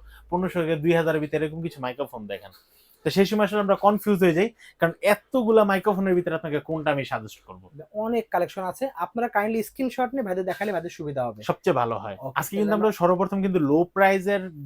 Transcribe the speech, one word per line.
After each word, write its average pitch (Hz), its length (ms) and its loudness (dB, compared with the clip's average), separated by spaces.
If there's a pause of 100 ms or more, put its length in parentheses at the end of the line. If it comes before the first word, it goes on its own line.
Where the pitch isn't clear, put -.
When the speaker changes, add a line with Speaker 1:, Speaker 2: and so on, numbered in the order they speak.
(300)
Speaker 1:
পনেরোশো 180 320 -2
থেকে 160 140 0
দুই 160 180 2
হাজারের 160 280 2
ভিতরে 151 240 -2
এরকম 160 160 -8
কিছু 151 200 -10
মাইক্রোফোন 127 460 -8
দেখান।" 98 240 -12 (520)
তো 156 60 0
সেই 190 160 4
সময় 208 180 0
আসলে 208 160 0
আমরা 196 160 2
কনফিউজ 202 480 2
হয়ে 170 100 6
যাই, 196 160 2 (300)
কারণ 170 220 2
এতগুলা 214 600 2
মাইক্রোফোনের 190 520 2
ভিতরে 175 200 0
আপনাকে 151 240 -4
কোনটা 156 320 -2
আমি 139 140 -2
সাজেস্ট 113 340 -8
করব? 92 300 -20 (240)
Speaker 2:
অনেক 220 380 -2
কালেকশন 185 320 -2
আছে, 220 320 -6
আপনারা 226 320 -4
কাইন্ডলি 220 360 0
স্ক্রিনশট 254 500 -4
নিয়ে 269 100 -4
ভাইদের 185 220 -4
দেখালে 202 260 -4
ভাইদের 170 180 -6
সুবিধা 139 360 -6
হবে। 107 180 -10
Speaker 1:
সবচেয়ে - 300 0
ভালো 117 240 0
হয়। 101 220 -10
Speaker 2:
ওকে, 131 200 -4
Speaker 1:
আজকে - 180 -4
কিন্তু 208 140 0
Speaker 2:
তাহলে 208 120 2
Speaker 1:
আমরা 214 80 4
সর্বপ্রথম 185 500 0
কিন্তু 185 180 2
লো 151 240 4
প্রাইসের 190 680 2 (160)